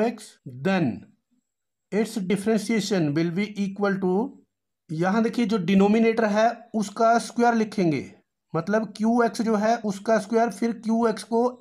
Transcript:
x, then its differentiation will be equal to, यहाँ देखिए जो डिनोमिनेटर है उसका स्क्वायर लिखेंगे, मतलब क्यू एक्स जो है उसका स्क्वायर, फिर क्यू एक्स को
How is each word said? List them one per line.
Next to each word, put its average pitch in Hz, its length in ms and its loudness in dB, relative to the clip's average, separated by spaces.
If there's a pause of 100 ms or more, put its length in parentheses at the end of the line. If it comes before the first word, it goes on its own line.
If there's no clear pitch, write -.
x, 240 260 -4 (380)
then 175 260 0 (1000)
its 220 260 -2 (100)
differentiation 202 840 0
will 170 240 -2
be 208 100 -2 (160)
equal 196 400 -2
to, 185 80 0 (800)
यहाँ 185 320 0
देखिए 233 240 0
जो 214 120 0
डिनोमिनेटर 208 680 4
है 214 200 2 (280)
उसका 226 440 2
स्क्वायर 233 360 0
लिखेंगे, 190 460 0 (540)
मतलब 202 320 0 (100)
क्यू 226 260 2
एक्स 233 200 0
जो 220 140 0
है 220 280 2
उसका 214 340 0
स्क्वायर, 226 320 0
फिर 233 240 -4
क्यू 226 340 0
एक्स 220 160 -4
को 233 180 0 (180)